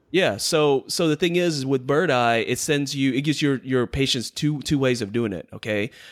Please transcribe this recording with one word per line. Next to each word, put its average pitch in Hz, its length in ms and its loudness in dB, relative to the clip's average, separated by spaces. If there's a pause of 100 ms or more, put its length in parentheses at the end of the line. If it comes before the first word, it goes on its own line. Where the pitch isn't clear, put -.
Yeah, 147 280 2
so, 147 500 2
so 165 220 0
the 151 80 0
thing 175 180 0
is, 175 220 0
is 131 80 -4
with 135 200 0
Bird 147 260 2
Eye, 117 360 2
it 123 120 -2
sends 143 360 -2
you, 135 160 2
it 131 120 0
gives 147 180 0
your, 139 160 2
your 127 300 0
patients 135 440 -2
two, 147 300 -2
two 147 180 0
ways 127 220 2
of 101 100 -4
doing 113 220 -2
it, 82 180 -10
okay? 107 400 -4 (200)